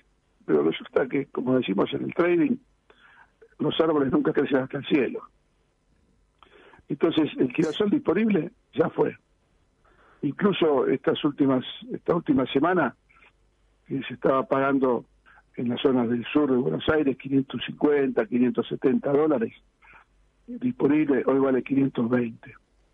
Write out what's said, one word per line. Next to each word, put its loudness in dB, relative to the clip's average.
Pero 2
resulta -2
que, -4
como -2
decimos 0
en -6
el -8
trading, 2
los -2
árboles 2
nunca 0
crecen 0
hasta -4
el -10
cielo. 0
Entonces, 2
el 2
girasol 0
disponible 0
ya 0
fue. -2
Incluso 2
estas 0
últimas, 2
esta -4
última 0
semana, 2
que -6
se -10
estaba 0
pagando 0
en -4
las -4
zonas 2
del -4
sur 0
de 2
Buenos -2
Aires, 0
quinientos -4
cincuenta, 0
quinientos 0
setenta 0
dólares 2
disponible, 0
hoy 2
vale 2
quinientos 0
veinte -4